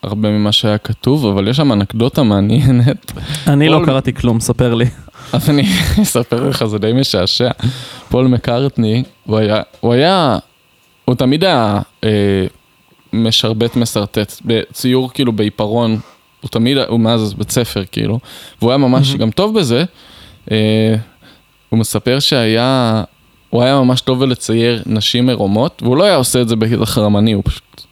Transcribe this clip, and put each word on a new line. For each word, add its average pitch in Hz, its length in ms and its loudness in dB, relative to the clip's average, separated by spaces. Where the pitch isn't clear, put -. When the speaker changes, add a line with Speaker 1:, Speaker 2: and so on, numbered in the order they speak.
Speaker 1:
הרבה 104 260 -2
ממה 104 220 0
שהיה 107 260 0
כתוב, 127 480 -2
אבל 98 220 0
יש 131 100 0
שם 147 140 2
אנקדוטה 113 520 0
מעניינת. 117 880 2
Speaker 2:
אני 147 220 4
לא 156 80 4
Speaker 1:
פול 170 80 2
Speaker 2:
קראתי 131 280 0
כלום, 117 260 0
ספר 120 340 0
לי. 117 120 2
Speaker 1:
אז - 160 0
אני 147 140 4
<laughs> 202 200 2
אספר 123 460 -2
לך, 123 160 -2
זה 107 140 -2
די 107 140 0
משעשע. 120 560 0
פול 127 180 2
מקארטני, 123 760 0
הוא 107 120 0
היה, 107 240 2
הוא 117 140 2
היה, 151 440 2
הוא 127 100 2
תמיד 139 280 2
היה, 117 360 2
אה, 110 60 0
משרבט, 113 600 0
מסרטט, 110 580 -2
בציור, 127 680 -2
כאילו, 131 180 -2
בעיפרון, 107 680 -2
הוא - 80 -12
תמיד, 120 280 0
הוא 117 120 0
מאז 110 340 0
בית 101 180 -8
ספר, 110 400 -2
כאילו, 110 280 -2
והוא 117 100 2
היה 135 60 2
ממש 131 320 2
Speaker 2:
מהמם. 139 120 -4
Speaker 1:
גם 110 100 0
טוב 214 280 0
בזה. 131 240 0
אה, 110 440 2
הוא 113 100 0
מספר 123 400 -2
שהיה, 120 840 0
הוא 120 140 2
היה 135 160 4
ממש 127 220 2
טוב 127 180 -2
בלצייר 117 680 0
נשים 120 440 0
עירומות, 107 560 -2
והוא 123 120 2
לא 170 60 4
היה 202 120 4
עושה 127 260 2
את 120 80 0
זה 117 60 0
בקטע 113 300 0
חרמני, 107 460 2
הוא 98 140 0
פשוט - 360 -8